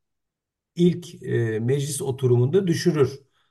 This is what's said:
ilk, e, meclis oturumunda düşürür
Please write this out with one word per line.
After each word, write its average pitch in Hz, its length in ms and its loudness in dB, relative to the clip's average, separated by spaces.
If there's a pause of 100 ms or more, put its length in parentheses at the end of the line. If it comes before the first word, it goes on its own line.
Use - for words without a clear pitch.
(760)
ilk, 175 480 0
e, 117 360 -2
meclis 139 420 -2
oturumunda 131 640 2
düşürür 151 520 0 (320)